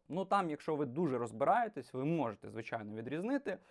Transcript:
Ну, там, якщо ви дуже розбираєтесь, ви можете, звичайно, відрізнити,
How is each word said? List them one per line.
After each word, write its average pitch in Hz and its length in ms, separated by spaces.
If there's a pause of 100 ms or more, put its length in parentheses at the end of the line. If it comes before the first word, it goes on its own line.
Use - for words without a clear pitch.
Ну, 143 160
там, 190 260
якщо 151 260
ви 143 100
дуже 131 320
розбираєтесь, 135 760
ви 127 100
можете, 131 460
звичайно, 107 440
відрізнити, 180 640 (120)